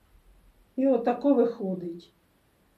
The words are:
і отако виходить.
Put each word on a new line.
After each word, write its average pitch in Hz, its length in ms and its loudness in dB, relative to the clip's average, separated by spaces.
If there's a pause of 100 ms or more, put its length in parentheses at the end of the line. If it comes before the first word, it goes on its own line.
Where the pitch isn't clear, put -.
(760)
і 262 120 0
отако 247 460 2
виходить. 185 760 -4 (640)